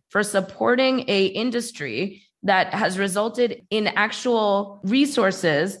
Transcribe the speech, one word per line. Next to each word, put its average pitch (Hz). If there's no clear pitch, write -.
for -
supporting 233
a 196
industry 196
that 185
has 190
resulted 214
in 214
actual 208
resources 196